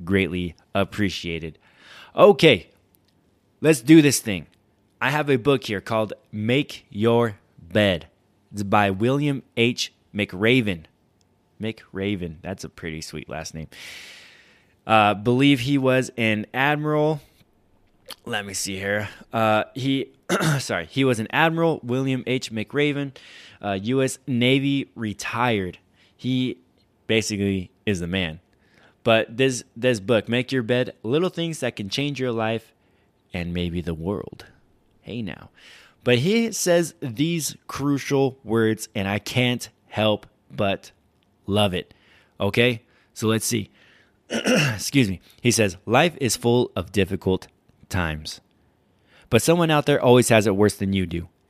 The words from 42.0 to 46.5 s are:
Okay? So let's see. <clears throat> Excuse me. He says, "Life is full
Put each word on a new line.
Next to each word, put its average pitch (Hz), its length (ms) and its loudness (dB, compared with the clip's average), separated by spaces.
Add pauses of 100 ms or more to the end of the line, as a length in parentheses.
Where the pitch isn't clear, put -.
Okay? 117 420 0 (320)
So - 120 -6
let's 110 200 0
see. 110 240 -4 (300)
<clears throat> - 300 -20
Excuse 139 760 0
me. 90 120 -6 (200)
He 123 100 2
says, 104 340 0
"Life 147 360 2
is 123 160 -2
full 120 380 2